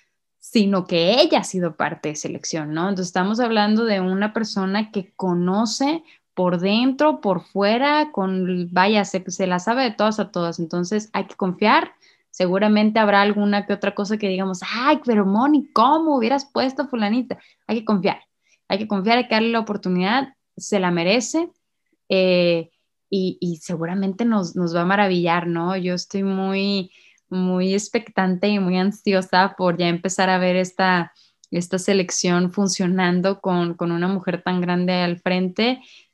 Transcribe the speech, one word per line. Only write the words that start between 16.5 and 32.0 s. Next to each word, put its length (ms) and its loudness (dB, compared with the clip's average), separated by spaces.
puesto 360 -2
fulanita?". 500 -2
Hay 140 -2
que 40 -12
confiar, 320 0
hay 100 -2
que 100 -6
confiar, 300 2
hay 100 -2
que 80 0
darle 140 2
la 100 0
oportunidad, 720 -2
se 220 -4
la 120 2
merece, 580 0
eh, 640 2
y, 300 -2
y 180 -4
seguramente 680 -4
nos, 300 0
nos 200 0
va 60 0
a 40 0
maravillar, 600 2
¿no? 300 -2
Yo 160 -4
estoy 300 -6
muy, 680 -2
muy 440 0
expectante 760 -2
y 120 0
muy 180 0
ansiosa 800 2
por 200 0
ya 100 0
empezar 420 0
a 80 2
ver 180 2
esta, 580 0
esta 280 -4
selección 720 0